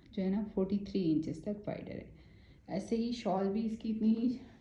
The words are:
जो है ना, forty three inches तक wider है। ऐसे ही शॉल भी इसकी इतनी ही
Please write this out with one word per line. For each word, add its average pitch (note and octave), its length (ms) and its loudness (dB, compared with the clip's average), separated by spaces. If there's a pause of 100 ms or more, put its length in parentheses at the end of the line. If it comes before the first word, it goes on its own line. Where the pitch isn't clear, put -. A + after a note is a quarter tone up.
(140)
जो F#3+ 100 0
है F#3+ 80 2
ना, G#3 120 2
forty G3 340 0
three G3 260 -2
inches - 400 2
तक G#3 240 -4
wider - 240 -6
है। - 240 -10 (540)
ऐसे G3 260 -2
ही A#3 180 0
शॉल G3 340 2
भी G#3+ 140 0
इसकी A3+ 280 -4
इतनी A3 240 4
ही A#3 260 2 (220)